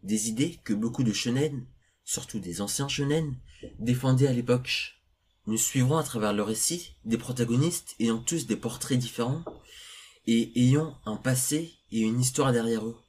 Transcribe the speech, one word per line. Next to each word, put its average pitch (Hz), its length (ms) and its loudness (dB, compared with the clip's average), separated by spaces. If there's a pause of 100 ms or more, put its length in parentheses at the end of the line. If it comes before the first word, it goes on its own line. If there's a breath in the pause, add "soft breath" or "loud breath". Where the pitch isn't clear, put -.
des 110 280 -2
idées 113 340 -2
que 113 100 -2
beaucoup 117 300 -2
de 110 80 2
shonen, 131 540 -2 (400)
surtout - 340 -6
des 87 220 -8
anciens 139 260 -4
shonen, 143 480 0 (440 loud breath)
défendaient 127 480 4
à 127 60 4
l'époque. - 680 0 (440)
Nous 110 120 0
suivrons 131 400 2
à 156 60 0
travers 107 280 -2
le 104 120 0
récit - 600 -4
des 113 140 0
protagonistes 123 840 0
ayant 113 200 2
tous 156 280 -4
des - 80 2
portraits - 420 -2
différents 127 460 -2 (840 loud breath)
et 117 320 2
ayant 139 480 4
un 107 120 -6
passé 147 560 -2 (180)
et 113 80 0
une 113 220 2
histoire 131 320 2
derrière 113 340 0
eux. 117 100 -10 (120)